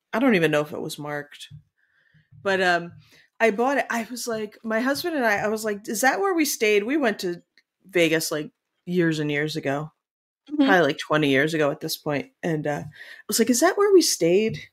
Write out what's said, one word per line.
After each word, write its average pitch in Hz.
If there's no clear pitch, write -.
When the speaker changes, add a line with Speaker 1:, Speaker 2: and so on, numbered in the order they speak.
Speaker 1:
I 220
don't 247
even 160
know 151
if 151
it -
was -
marked. 147
But, 190
um, 175
I 226
bought 240
it. -
I 226
was 233
like, 214
my 220
husband 285
and 262
I, 208
I 208
was 214
like, 208
"Is 220
that 277
where 392
we 320
stayed?" 214
We 262
went 226
to 175
Vegas, 160
like, 151
years 170
and 147
years 147
ago. 147
Speaker 2:
Mm-hmm. 285
Speaker 1:
Probably, 160
like, 135
twenty 151
years 139
ago 147
at 147
this 160
point. 143
And, 160
uh, 147
I 156
was -
like, 226
"Is 240
that 359
where 403
we 359
stayed?" 185